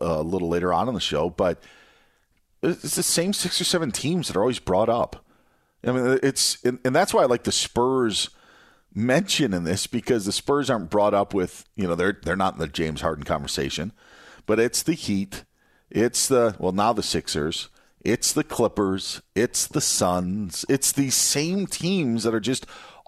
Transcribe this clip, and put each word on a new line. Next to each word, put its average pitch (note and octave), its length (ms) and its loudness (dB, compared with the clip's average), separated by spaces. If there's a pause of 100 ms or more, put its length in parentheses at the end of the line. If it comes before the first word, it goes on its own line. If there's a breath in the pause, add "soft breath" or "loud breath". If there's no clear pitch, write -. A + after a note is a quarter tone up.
a E2 220 0
little F2 260 -2
later F2 240 0
on F2 140 2
in B2+ 80 -4
the F2+ 60 -4
show, D#2 300 -2
but F2 300 0 (1000 soft breath)
it's D#3+ 360 -2
the F3 80 0
same F3+ 280 0
six - 280 -2
or F3+ 40 -2
seven E3 280 0
teams D#3+ 340 -2
that F2 100 -4
are F#2 40 2
always A#2 180 2
brought G2 300 2
up. A2+ 360 0 (600)
I B2 60 2
mean, B2+ 320 4
it's, - 400 0
and, B2+ 200 0
and B2+ 80 0
that's E3 220 2
why F#3+ 80 6
I D3+ 40 6
like A#2+ 180 2
the G2+ 80 0
Spurs A#2+ 800 0 (640 soft breath)
mention B2+ 640 2
in F2 80 0
this, F2 240 -2
because A#2 400 -2
the G2+ 60 -2
Spurs C#3+ 360 0
aren't G#2+ 220 -2
brought G#2 240 4
up G2 180 2
with, F2+ 320 -2 (120)
you G2 100 -2
know, E2+ 80 2
they're, F2+ 260 0
they're E2+ 140 0
not F#2+ 200 0
in - 40 -20
the D#2+ 80 -4
James D#2 360 -4
Harden D#2+ 200 -2
conversation, D2+ 720 -4 (520 loud breath)
but G#2+ 140 0
it's A#2 240 2
the D#3+ 120 0
Heat, G2 500 -4 (440)
it's - 380 0
the, A#2 320 4
well, F2+ 140 0
now G#2 200 2
the G#2+ 120 -2
Sixers, - 640 -2 (320 soft breath)
it's - 320 0
the D3+ 100 0
Clippers, G2 800 -2 (140)
it's - 320 0
the D#3 120 -2
Suns, F2+ 880 -2
it's C#3 220 2
these C3+ 240 0
same F3 500 0
teams D3 600 0
that A2+ 100 2
are A2+ 60 0
just A#2+ 260 -2 (420 loud breath)